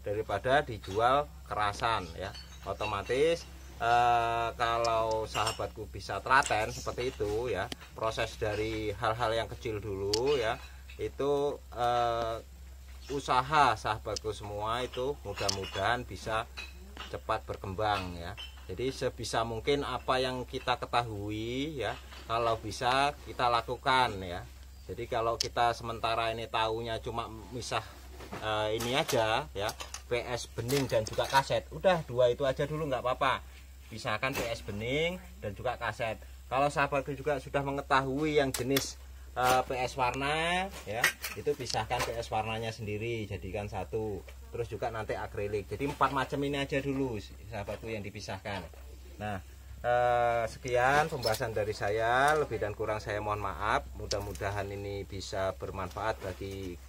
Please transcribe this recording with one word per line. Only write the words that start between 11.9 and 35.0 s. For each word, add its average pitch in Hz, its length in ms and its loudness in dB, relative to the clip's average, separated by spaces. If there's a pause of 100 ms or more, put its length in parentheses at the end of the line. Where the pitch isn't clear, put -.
usaha 135 640 6
sahabatku 110 560 -2
semua 104 560 -4
itu 131 400 -4
mudah-mudahan 101 800 0
bisa 110 400 -4 (640)
cepat 107 320 -2
berkembang 95 720 -2
ya. 85 160 -8 (400)
Jadi 120 220 -2
sebisa 117 500 -2
mungkin 117 400 0
apa 127 400 0
yang 127 240 -2
kita 127 320 -2
ketahui 120 960 -2
ya, 113 160 -2 (320)
kalau 113 320 2
bisa 131 560 2 (160)
kita 120 240 2
lakukan 120 720 4
ya. 92 240 -6 (400)
Jadi 117 240 -6
kalau 117 240 2
kita 117 400 2
sementara 113 560 0
ini 113 160 -4
taunya 113 560 0
cuma 117 240 -4 (240)
misah, 120 320 -2 (560)
eh, 107 400 2
ini 120 160 0
aja 127 560 4
ya, 101 160 -2 (400)
P 120 160 0
S 120 240 -4
bening 127 400 0
dan 110 160 2
juga 110 240 0
kaset, 135 480 4
udah 170 320 4
dua 123 240 6
itu 135 160 2
aja 135 160 2
dulu 151 240 -2
nggak 120 160 0
apa-apa. 123 400 2 (480)
Pisahkan 113 400 0
P - 160 -2
S 117 160 -4
bening 139 560 0 (240)